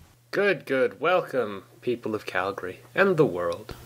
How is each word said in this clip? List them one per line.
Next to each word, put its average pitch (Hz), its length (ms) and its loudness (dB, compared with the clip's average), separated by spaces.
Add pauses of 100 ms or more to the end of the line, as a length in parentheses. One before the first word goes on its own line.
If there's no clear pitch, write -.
(300)
Good, 190 340 0
good. 123 360 0
Welcome, 131 640 0 (160)
people 117 340 -2
of 104 100 -6
Calgary 92 580 -4 (120)
and 185 220 4
the 151 100 6
world. 87 480 -4 (120)